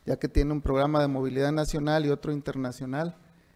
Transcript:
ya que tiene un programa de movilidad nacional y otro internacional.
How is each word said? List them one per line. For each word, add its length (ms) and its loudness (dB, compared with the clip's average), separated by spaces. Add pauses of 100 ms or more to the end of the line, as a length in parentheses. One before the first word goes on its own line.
ya 140 -2
que 100 -2
tiene 240 2
un 80 -2
programa 400 2
de 60 4
movilidad 440 0
nacional 540 0
y 60 2
otro 200 -2
internacional. 840 -6 (380)